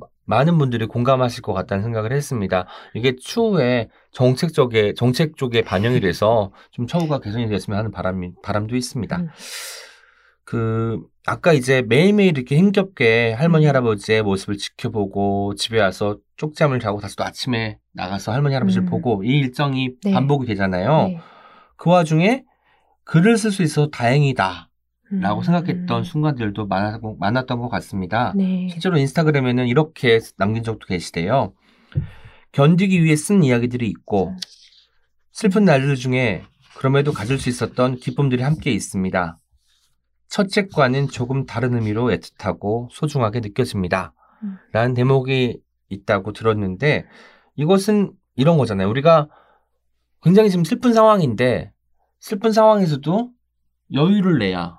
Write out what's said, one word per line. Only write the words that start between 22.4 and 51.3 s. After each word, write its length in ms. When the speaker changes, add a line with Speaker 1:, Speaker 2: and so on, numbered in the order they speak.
Speaker 1:
글을 320
쓸 160
수 100
있어서 280
다행이다 800
라고 200
Speaker 2:
음. 40
Speaker 1:
생각했던 600
순간들도 640
많았고, 540
많았던 400
것 80
같습니다. 640
Speaker 2:
네. 360
Speaker 1:
실제로 260
인스타그램에는 720
이렇게 540
남긴 240
적도 240
계시대요. 640
"견디기 520
위해 120
쓴 280
이야기들이 460
있고 400
Speaker 2:
음. 60
Speaker 1:
슬픈 340
날들 300
중에 460
그럼에도 340
가질 260
수 120
있었던 460
기쁨들이 460
함께 300
있습니다. 640
첫 200
책과는 600
조금 360
다른 300
의미로 320
애틋하고 840
소중하게 500
느껴집니다." 760
Speaker 2:
음. 140
Speaker 1:
라는 220
대목이 640
있다고 420
들었는데 720
이것은 560
이런 220
거잖아요. 320
우리가 400
굉장히 260
지금 160
슬픈 300
상황인데 800